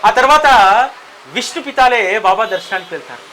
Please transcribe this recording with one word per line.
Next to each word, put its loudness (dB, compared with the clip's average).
ఆ 4
తర్వాత 4
విష్ణు -10
పితాలే -2
బాబా -2
దర్శనానికి -10
వెళ్తారు. -16